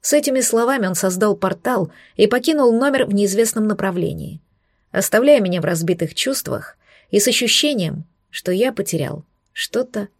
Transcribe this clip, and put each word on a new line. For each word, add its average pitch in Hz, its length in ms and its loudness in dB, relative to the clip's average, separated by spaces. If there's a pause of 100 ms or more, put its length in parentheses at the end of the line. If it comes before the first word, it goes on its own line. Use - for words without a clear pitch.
С - 120 -2
этими 285 260 2
словами 233 480 0
он 180 80 -2
создал 190 400 0
портал 190 560 -2 (240)
и 208 120 4
покинул 254 440 2
номер 262 340 2
в 202 80 -4
неизвестном 208 540 0
направлении, 165 760 -4 (500)
оставляя 269 500 4
меня 180 200 -2
в - 40 -4
разбитых 170 500 -2
чувствах - 640 -6 (340)
и 202 80 2
с 202 80 2
ощущением, 233 800 0 (240)
что - 220 -6
я 233 200 0
потерял 160 540 -6 (260)
что-то - 560 -6 (120)